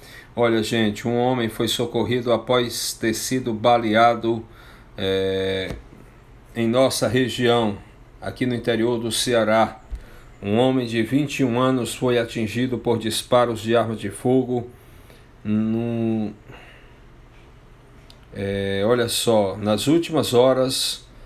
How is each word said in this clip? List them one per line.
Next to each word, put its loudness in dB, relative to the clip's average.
Olha, 2
gente, 0
um 0
homem 0
foi -4
socorrido -2
após -2
ter -2
sido -4
baleado, 2
é, -2
em 0
nossa 2
região, 0
aqui -6
no -2
interior -2
do -6
Ceará. 2
Um 0
homem 2
de -2
vinte -2
e 2
um 0
anos 0
foi 2
atingido -2
por 0
disparos 0
de 2
arma 0
de -8
fogo 0
no, -2
é, -2
olha 2
só, 2
nas 0
últimas 2
horas, 2